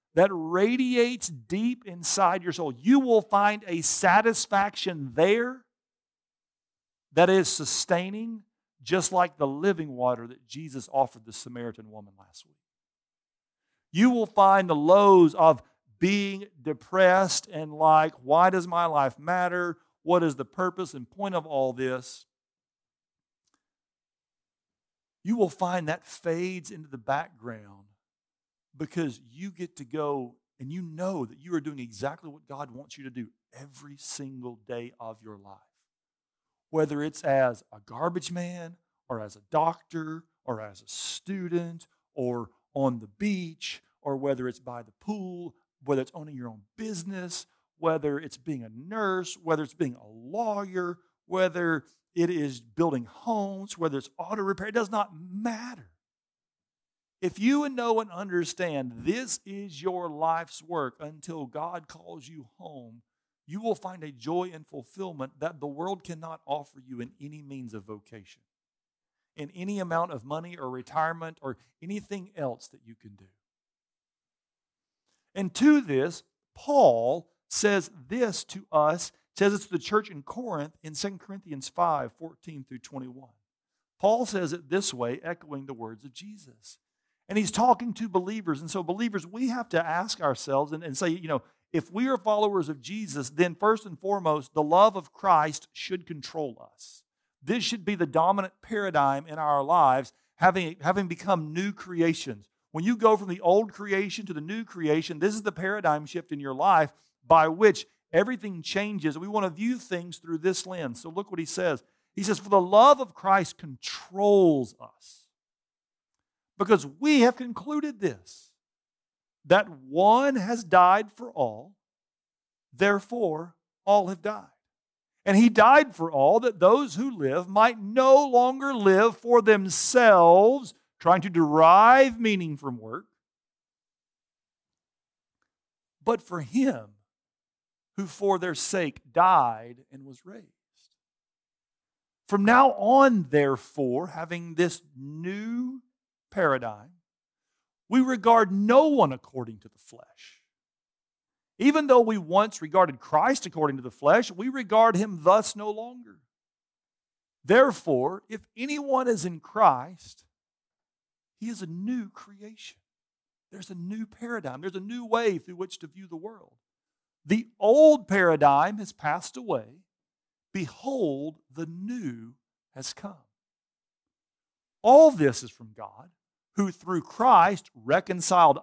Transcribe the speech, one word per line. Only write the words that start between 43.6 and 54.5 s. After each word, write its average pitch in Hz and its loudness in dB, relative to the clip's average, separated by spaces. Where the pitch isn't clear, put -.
or 139 -6
whether 131 -4
it's 120 -12
by 120 -16
the - -20
pool, 185 -12
whether 135 -2
it's 131 -8
owning 151 -16
your 123 -14
own 110 -20
business, 185 -10
whether 151 -2
it's 156 -16
being 139 -10
a 110 -18
nurse, 185 -6
whether 156 -2
it's 135 -12
being 131 -6
a 120 -20
lawyer, 185 -8
whether 175 -2
it 170 0
is 143 -6
building 123 -2
homes, 196 -8
whether 160 -4
it's - -12
auto 196 -10
repair, 190 -6